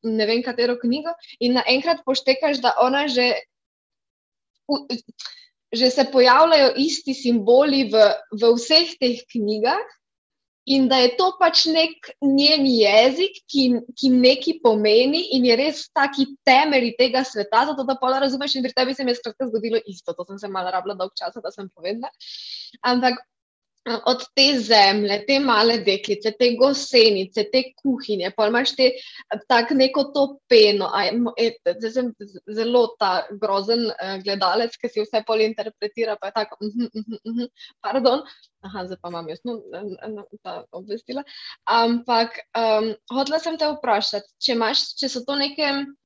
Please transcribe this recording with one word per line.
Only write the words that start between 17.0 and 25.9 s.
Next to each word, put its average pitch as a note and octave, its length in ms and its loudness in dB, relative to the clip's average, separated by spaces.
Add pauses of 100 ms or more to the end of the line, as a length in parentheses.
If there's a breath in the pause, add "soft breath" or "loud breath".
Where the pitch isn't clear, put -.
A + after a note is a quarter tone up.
sveta, A3 460 -2
zato C4+ 180 -6
da C4 120 -2
pol C4 140 -2
razumeš C4+ 440 -4
in A#3+ 80 -4
pri - 100 -6
tebi B3+ 180 -2
se C4+ 100 -8
mi A#3+ 100 -2
je A#3+ 60 -10
skratka A#3+ 280 -8
zgodilo A3 380 -4
isto. F3+ 280 -14
To F3+ 140 -14
sem G3 100 -16
se G3 140 -12
malo F#3 180 -6
rabila F#3 240 -6
dolgo F#3 220 -8
časa, F#3 260 -12
da G3 120 -10
sem G3 200 -16
povedala. G#3 380 -10 (720 loud breath)
Ampak, B3 320 0 (680)
eh, A3+ 200 -4
od B3+ 160 0 (140)
te C4+ 220 4
zemlje, G#3 580 4 (100)
te C#4 140 2
male A#3 400 2
deklice, G3+ 560 -2